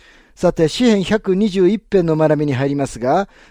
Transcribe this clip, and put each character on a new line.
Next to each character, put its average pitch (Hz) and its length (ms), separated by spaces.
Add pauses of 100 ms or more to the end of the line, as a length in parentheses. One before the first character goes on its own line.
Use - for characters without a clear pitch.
(340)
さ 175 180
て、 160 160
詩 247 160
編 208 200
百 202 320
二 214 120
十 180 200
一 214 100
編 185 280
の 160 100
学 151 220
び 151 80
に 143 80
入 139 160
り 143 40
ま 139 120
す - 120
が、 147 300 (220)